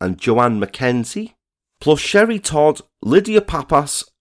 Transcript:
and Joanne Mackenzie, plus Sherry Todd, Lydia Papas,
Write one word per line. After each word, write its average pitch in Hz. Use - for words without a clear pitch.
and 92
Joanne 117
Mackenzie, 123
plus 147
Sherry 220
Todd, 151
Lydia 202
Papas, 147